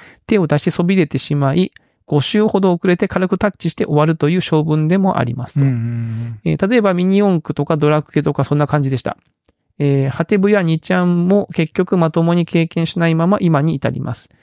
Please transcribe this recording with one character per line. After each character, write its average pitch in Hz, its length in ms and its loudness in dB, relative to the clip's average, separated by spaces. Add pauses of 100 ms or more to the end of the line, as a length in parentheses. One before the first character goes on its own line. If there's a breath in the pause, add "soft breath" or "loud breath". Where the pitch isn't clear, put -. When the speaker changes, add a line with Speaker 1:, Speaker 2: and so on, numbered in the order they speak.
(260 loud breath)
Speaker 1:
手 220 120 2
を 180 80 0
出 147 120 2
し 175 120 -4
そ - 140 -2
び 190 120 0
れ 165 120 2
て - 100 -4
し - 160 -4
ま 139 200 0
い、 - 180 0 (340 soft breath)
五 147 140 0
週 214 260 0
ほ 202 140 0
ど 190 120 2
遅 175 140 -4
れ 180 100 2
て 190 120 0
軽 185 180 -2
く 185 120 -2
タ 208 100 0
ッ - 100 -8
チ 165 120 -4
し - 40 -6
て - 120 -4
終 147 100 0
わ 151 100 4
る 160 80 2
と 147 140 0
い 175 80 0
う 180 40 0
性 156 220 0
分 156 240 0
で 180 120 2
も 190 200 0
あ - 60 0
り 120 100 -4
ま 123 140 -8
す - 100 -12
と。 139 40 2
Speaker 2:
う - 20 4
ん - 20 4
う 135 60 2
ん - 20 -2
う 117 40 -4
ん。 117 680 -6
Speaker 1:
え 160 100 0
ー、 196 140 -2
例 247 80 2
え 226 40 4
ば 196 140 2
ミ 180 100 0
ニ 190 140 2
四 196 220 2
駆 - 160 -6
と 147 80 -2
か 165 120 -2
ド 147 140 2
ラ 151 140 0
ク - 120 -6
エ 147 60 0
と 151 100 0
か 139 120 -2
そ 143 100 -2
ん 147 40 2
な 147 100 0
感 147 140 0
じ 135 80 0
で 131 80 -2
し - 40 -12
た。 - 160 -8 (640)
え 139 260 0
ー、 135 40 -2
ハ - 140 -4
テ 208 140 0
ブ 202 140 2
や 202 100 4
二 160 160 0
ち - 160 -4
ゃ 180 80 0
ん 175 240 2
も 202 260 2
結 160 200 -2
局 185 240 0
ま 165 160 2
と 170 100 0
も 170 120 2
に 170 120 0
経 165 220 0
験 165 180 -4
し - 140 -4
な 170 80 2
い 160 80 2
ま 165 100 0
ま 202 140 2
今 160 200 2
に 160 140 0
至 - 160 -2
り 127 80 -6
ま 123 160 -6
す。 - 160 -16 (120 soft breath)